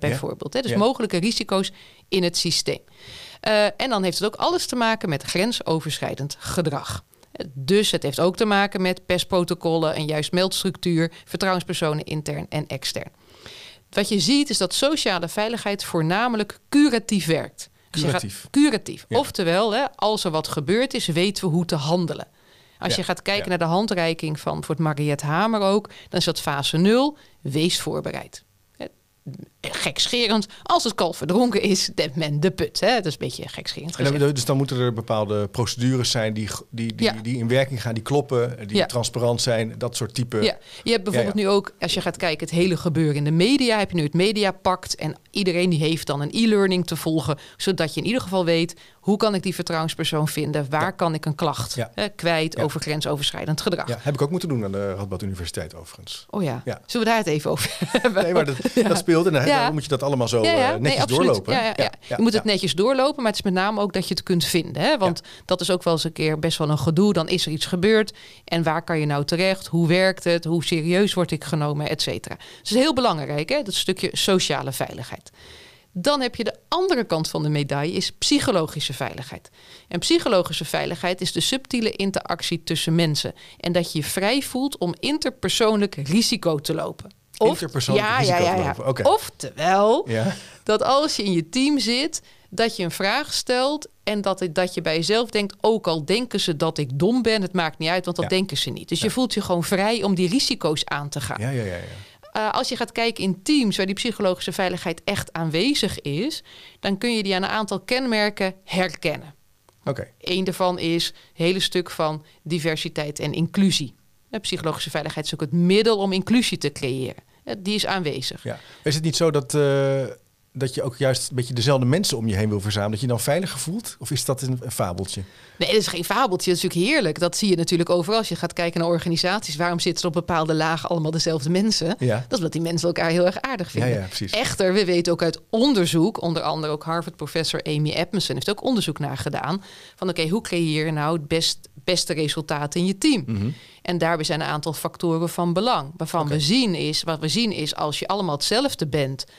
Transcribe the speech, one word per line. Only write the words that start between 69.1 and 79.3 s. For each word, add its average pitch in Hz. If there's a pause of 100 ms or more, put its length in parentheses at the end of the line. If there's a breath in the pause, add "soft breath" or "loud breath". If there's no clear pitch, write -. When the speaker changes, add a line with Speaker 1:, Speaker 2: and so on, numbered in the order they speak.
Speaker 2:
terecht? 190
Hoe 170
werkt 185
het? 170
Hoe 160
serieus 175
word 175
ik 151
genomen? 147
Et -
cetera. -
Dus - (120)
het -
is 208
heel 262
belangrijk, 160
hè? 285
Dat 202
stukje -
sociale 139
veiligheid. - (640 loud breath)
Dan 269
heb 247
je 233
de 214 (140)
andere 339
kant 160
van 160
de 151
medaille, 147
is -
psychologische 190
veiligheid. - (380 loud breath)